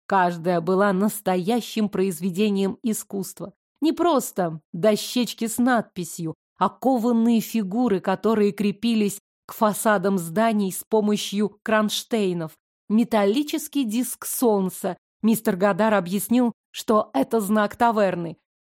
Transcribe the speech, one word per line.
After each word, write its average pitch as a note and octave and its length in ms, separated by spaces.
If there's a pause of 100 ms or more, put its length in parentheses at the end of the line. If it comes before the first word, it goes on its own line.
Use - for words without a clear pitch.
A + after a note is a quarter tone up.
Каждая F3 520
была F#3+ 320
настоящим G3+ 960
произведением G3 960
искусства. - 680 (280)
Не D#4 120
просто A#3+ 680 (140)
дощечки G#3+ 720
с A3 100
надписью, F3+ 800 (220)
а F#3+ 120
кованые A#3 680
фигуры, G#3 640
которые G#3 500
крепились G#3 680 (260)
к - 80
фасадам G3+ 640
зданий G3 540
с - 120
помощью G#3 800
кронштейнов. G3+ 880 (380)
Металлический A#3+ 960
диск A#3 400
солнца. G3 720 (240)
Мистер G#3+ 340
Гадар G3+ 380
объяснил, G#3 600 (200)
что - 400
это C4 260
знак G#3 360
таверны. F#3+ 640 (240)